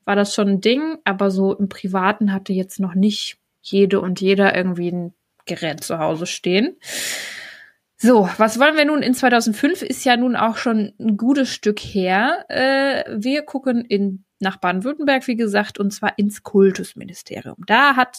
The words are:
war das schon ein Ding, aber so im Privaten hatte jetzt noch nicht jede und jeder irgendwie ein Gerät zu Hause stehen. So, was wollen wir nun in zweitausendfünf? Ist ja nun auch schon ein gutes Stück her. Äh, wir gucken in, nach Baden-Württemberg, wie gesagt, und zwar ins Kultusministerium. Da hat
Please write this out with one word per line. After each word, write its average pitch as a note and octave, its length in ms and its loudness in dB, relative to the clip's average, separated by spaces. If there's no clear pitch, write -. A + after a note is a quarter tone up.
war G3+ 100 0
das G3+ 180 2
schon G#3 140 2
ein G3 140 2
Ding, D4+ 420 0
aber G3 260 0
so F#3+ 240 0
im G3+ 140 -2
Privaten G3 640 0
hatte G3 220 -4
jetzt F#3+ 260 -4
noch F#3 160 -4
nicht G3+ 420 0
jede G3 380 2
und F3+ 220 -4
jeder G3 340 4
irgendwie F3 380 -2
ein F3 200 -8
Gerät E3 380 -8
zu E3+ 160 -6
Hause D#3+ 260 -2
stehen. G3+ 520 -2
So, A3 400 4
was A3 240 2
wollen D#4 160 4
wir D4 80 4
nun D4 160 0
in B3+ 120 0
zweitausendfünf? A#3+ 680 2
Ist - 240 -8
ja B3 100 6
nun A#3+ 220 0
auch A3 180 0
schon A3 460 -2
ein A3 160 0
gutes C4 320 2
Stück G#3 300 -2
her. G3+ 680 0
Äh, C4+ 560 0
wir B3+ 280 -2
gucken B3+ 420 -2
in, G3 400 -2
nach F#3+ 160 -4
Baden-Württemberg, C4 720 0
wie B3 80 -2
gesagt, G#3 440 -2
und G3+ 120 0
zwar - 260 -4
ins G#3 260 -2
Kultusministerium. - 1120 0
Da B3+ 300 4
hat B3+ 220 0